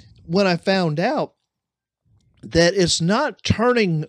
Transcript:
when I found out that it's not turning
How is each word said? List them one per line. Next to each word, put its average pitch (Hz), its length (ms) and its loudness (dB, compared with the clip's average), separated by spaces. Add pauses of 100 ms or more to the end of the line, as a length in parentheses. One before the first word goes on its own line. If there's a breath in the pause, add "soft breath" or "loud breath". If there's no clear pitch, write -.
(260 soft breath)
when 190 200 0
I 175 120 0
found 175 420 -2
out 226 320 -4 (1120)
that 170 320 2
it's 175 260 0
not 214 420 -2
turning 208 680 0